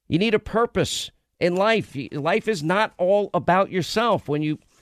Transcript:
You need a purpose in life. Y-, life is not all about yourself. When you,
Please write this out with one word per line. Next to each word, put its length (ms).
You 100
need 160
a 40
purpose 720
in 160
life. 380
Y-, 180
life 360
is 140
not 360
all 360
about 360
yourself. 580
When 140
you, 160